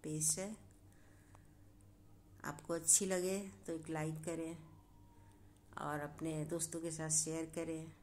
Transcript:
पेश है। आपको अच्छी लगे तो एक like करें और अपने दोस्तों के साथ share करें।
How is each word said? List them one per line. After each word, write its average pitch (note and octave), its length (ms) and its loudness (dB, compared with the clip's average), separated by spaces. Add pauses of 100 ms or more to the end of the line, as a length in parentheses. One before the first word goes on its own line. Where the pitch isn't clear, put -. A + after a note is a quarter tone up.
पेश D#3 360 2
है। G3+ 160 -4 (1900)
आपको D#3 280 -4
अच्छी E3 320 8
लगे F#3 320 4 (300)
तो E3+ 60 -2
एक D#3+ 160 -4
like D#3 340 0
करें E3 340 -2 (1200)
और D3 220 0
अपने D#3 340 -2 (120)
दोस्तों E3 340 0
के E3 120 -2
साथ D#3 240 -2
share D#3+ 400 2
करें। D#3+ 360 -4 (100)